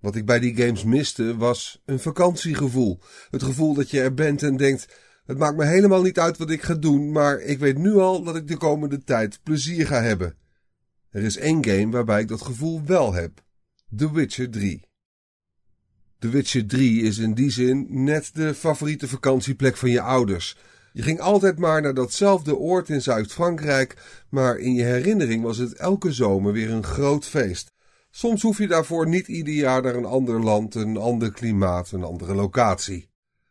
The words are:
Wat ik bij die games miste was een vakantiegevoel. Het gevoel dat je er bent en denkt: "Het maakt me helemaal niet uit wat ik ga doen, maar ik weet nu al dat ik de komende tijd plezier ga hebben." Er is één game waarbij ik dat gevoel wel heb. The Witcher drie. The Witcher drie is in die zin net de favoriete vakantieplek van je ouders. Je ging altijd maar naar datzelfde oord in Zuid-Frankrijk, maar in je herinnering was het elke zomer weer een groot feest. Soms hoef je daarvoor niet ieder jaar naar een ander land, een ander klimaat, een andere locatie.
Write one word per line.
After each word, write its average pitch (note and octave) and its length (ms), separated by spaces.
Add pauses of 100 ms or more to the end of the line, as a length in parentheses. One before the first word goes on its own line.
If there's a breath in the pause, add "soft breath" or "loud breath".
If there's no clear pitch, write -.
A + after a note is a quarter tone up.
Wat G2+ 140
ik G#2+ 120
bij A#2+ 140
die A#2 160
games A#2+ 280
miste A#2 520
was A#2+ 480
een C3+ 160
vakantiegevoel. C#3+ 1000 (300 loud breath)
Het B2+ 120
gevoel C#3+ 320
dat C#3 160
je C#3 100
er C3 140
bent C#3+ 280
en C#3 140
denkt: C3+ 420 (260 soft breath)
"Het C3+ 140
maakt D3 180
me D#3 80
helemaal F#3 380
niet F#3 160
uit E3+ 180
wat D#3+ 140
ik D#3+ 120
ga E3+ 120
doen, D3 380
maar C#3+ 280
ik C#3 180
weet C3+ 200
nu G3+ 180
al F#3 260
dat E3 140
ik D#3 120
de D#3+ 80
komende D3 480
tijd A2 380
plezier D#3 440
ga B2 160
hebben." F#2 340 (760)
Er G2+ 120
is G#2+ 140
één D#3 280
game G#2 260
waarbij A2 300
ik A2 80
dat A2 140
gevoel D3+ 420
wel C#3+ 280
heb. E2+ 320 (520)
The D3 160
Witcher B2+ 380
drie. G2+ 380 (1300)
The A#2 100
Witcher B2+ 380
drie A#2 360
is A2 160
in A2 160
die C3 160
zin B2+ 380
net C#3 460
de D#3 200
favoriete D3+ 540
vakantieplek C3 680
van B2+ 140
je A#2+ 100
ouders. A2+ 560 (360 soft breath)
Je A2+ 100
ging D#3 180
altijd F#3+ 380
maar D#3+ 240
naar C#3+ 120
datzelfde D3+ 640
oord F3 320
in C#3+ 140
Zuid-Frankrijk, C3+ 960 (340 loud breath)
maar C3 280
in B2+ 160
je A#2+ 80
herinnering B2 600
was A2+ 160
het B2 160
elke F#3 380
zomer G2+ 400
weer A2 180
een A2+ 140
groot C#3+ 420
feest. G#2+ 460 (380)
Soms A#3 320
hoef G#3+ 160
je G#3 80
daarvoor E3 420
niet F3+ 200
ieder D3+ 260
jaar C3 280
naar B2+ 120
een A#2+ 100
ander A#2+ 380
land, G#2+ 320
een A2 220
ander A2+ 360
klimaat, G2 580
een F#2 120
andere F2 320
locatie. G2 760 (400)